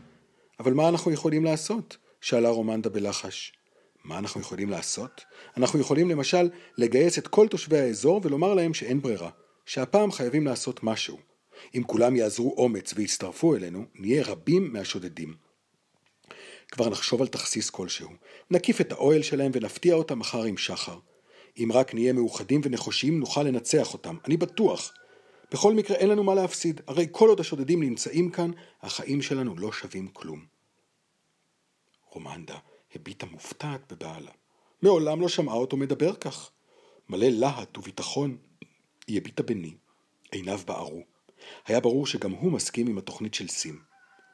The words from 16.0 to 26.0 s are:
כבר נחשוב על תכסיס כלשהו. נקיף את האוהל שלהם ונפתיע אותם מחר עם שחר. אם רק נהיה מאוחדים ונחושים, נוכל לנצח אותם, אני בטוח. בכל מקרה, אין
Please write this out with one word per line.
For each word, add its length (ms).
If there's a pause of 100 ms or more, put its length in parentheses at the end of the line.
כבר 180
נחשוב 320
על 60
תכסיס 420
כלשהו. 400 (420)
נקיף 300
את 100
האוהל 300
שלהם 340
ונפתיע 400
אותם 240
מחר 240
עם 140
שחר. 420 (580)
אם 160
רק 200
נהיה 200
מאוחדים 500
ונחושים, 560
נוכל 240
לנצח 500
אותם, 320
אני 120
בטוח. 560 (580)
בכל 220
מקרה, 240
אין 120